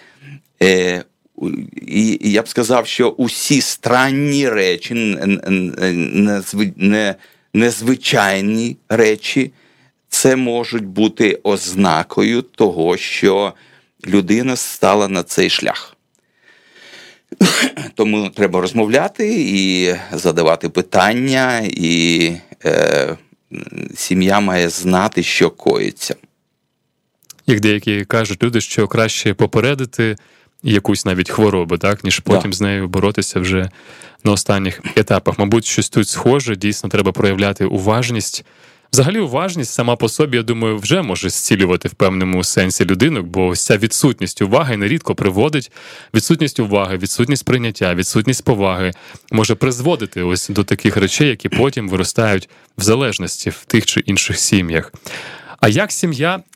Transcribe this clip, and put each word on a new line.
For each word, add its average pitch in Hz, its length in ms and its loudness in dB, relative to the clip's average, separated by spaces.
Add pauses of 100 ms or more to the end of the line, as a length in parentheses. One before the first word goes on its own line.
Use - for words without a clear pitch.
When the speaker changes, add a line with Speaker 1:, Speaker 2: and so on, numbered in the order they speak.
(640)
Speaker 1:
Е, 90 420 2 (300)
у-, - 160 -6 (320)
і, 110 380 0
і 104 120 -2
я 104 100 4
б - 60 -10
сказав, 120 380 0
що 120 220 2
усі 127 520 0
странні 135 880 0
речі, 98 460 -2
н-, 107 280 -2
н-, 98 240 0
н-, 90 680 -2
незви-, 101 640 0
не-, 101 380 2 (400)
незвичайні 110 1200 0 (120)
речі, 113 640 2 (560)
це 131 280 2
можуть 120 500 -2
бути 104 560 2
ознакою 98 1000 0
того, 87 540 0
що 98 560 0 (540)
людина 104 500 0
стала 101 520 0
на 95 140 -2
цей - 280 0
шлях. - 460 -4 (1400)
<coughs> - 540 0
Тому 107 360 0
треба 92 300 0
розмовляти 131 800 0
і 95 560 0 (180)
задавати 82 560 0
питання, 120 1000 0
і, 85 680 2 (320)
е, 78 520 2 (760)
сім'я 92 460 0
має 90 280 0
знати, 92 540 0
що 87 280 2
коїться. - 640 -2 (1300)
Speaker 2:
Як 110 140 2
деякі 104 440 0
кажуть 107 380 -2
люди, 117 180 2
що - 280 -2
краще 110 460 0
попередити 117 840 0 (460)
якусь 104 420 2
навіть 92 260 0
хворобу, 90 480 2
так, 101 260 -2
ніж 95 220 -2
Speaker 1:
Да. 98 80 4
Speaker 2:
потім 95 180 0
з 92 80 -4
нею 101 280 -2
боротися 95 520 -2
вже 90 300 0 (540)
на 104 80 4
останніх 98 480 -2 (160)
етапах. 98 420 2
Мабуть, 104 260 2
щось - 240 -2
тут 110 200 0
схоже, 120 480 0
дійсно 104 320 -4
треба 98 240 0
проявляти 98 520 0
уважність. 110 800 -2 (480)
Взагалі, 135 260 4
уважність 165 540 -4
сама 120 240 2
по 117 120 0
собі, 135 280 0
я 117 60 0
думаю, 113 360 -2
вже 156 240 0
може 92 280 -4
зцілювати 92 580 0
в - 60 -16
певному 92 500 0
сенсі 92 400 0
людину, 98 380 0
бо 90 240 -2
ось 90 180 -2
ця 113 140 2
відсутність 110 640 0
уваги 120 340 0
нерідко 104 380 -2
приводить, 117 580 0 (420)
відсутність 143 460 0
уваги, 98 360 0
відсутність 120 480 -2
прийняття, 113 500 0
відсутність 110 500 -2
поваги 92 480 0 (400)
може 110 220 2
призводити 123 680 -2
ось 90 260 -2
до 101 160 0
таких - 320 0
речей, 104 320 2
які 110 200 -2
потім 117 400 0
виростають 95 600 0 (300)
в 101 40 -6
залежності 107 680 0
в - 160 -10
тих 113 200 2
чи - 140 -2
інших - 380 -2
сім'ях. 82 540 0 (680)
А 117 80 4
як 175 240 0
сім'я, 170 500 -2 (140)